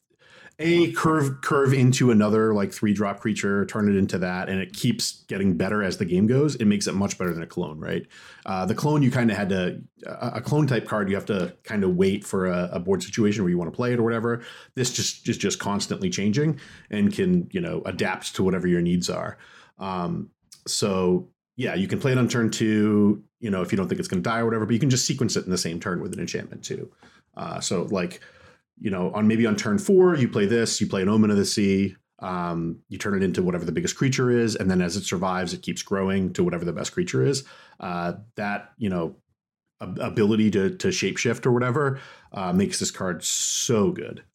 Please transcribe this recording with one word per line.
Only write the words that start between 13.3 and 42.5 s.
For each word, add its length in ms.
where 60
you 80
wanna 120
play 220
it 80
or 20
whatever. 380
This 180
just, 360
is 80
just 240
constantly 500
changing 480
and 220
can, 400
you 80
know, 260
adapt 500
to 60
whatever 240
your 140
needs 300
are. 260
Um, 520
so, 600
yeah, 220
you 100
can 140
play 100
it 80
on 100
turn 220
two, 720
you 120
know, 120
if 80
you 60
don't 120
think 120
it's 80
gonna 140
die 180
or 40
whatever, 220
but 60
you 80
can 100
just 160
sequence 300
it 80
in 80
the 60
same 200
turn 220
with 140
an 40
enchantment 460
too. 260
Uh, 240
so, 220
like, 260
you 120
know, 200
on, 140
maybe 180
on 120
turn 200
four, 380
you 140
play 180
this, 340
you 60
play 160
an 60
Omen 240
of 40
the 80
Sea, 520
um, 580
you 80
turn 240
it 40
into 180
whatever 220
the 80
biggest 240
creature 340
is, 240
and 160
then 100
as 160
it 60
survives, 500
it 100
keeps 200
growing 520
to 100
whatever 200
the 80
best 200
creature 340
is. 160
Uh, 320
that, 420
you 100
know, 280
ab-, 200
ability 520
to, 240
to 120
shapeshift 560
or 60
whatever, 480
uh, 200